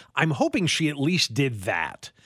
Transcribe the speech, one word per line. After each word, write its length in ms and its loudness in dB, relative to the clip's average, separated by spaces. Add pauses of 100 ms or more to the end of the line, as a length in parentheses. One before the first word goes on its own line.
(160)
I'm 140 2
hoping 380 2
she 220 0
at 80 -4
least 360 0
did 300 0
that 480 -4 (140)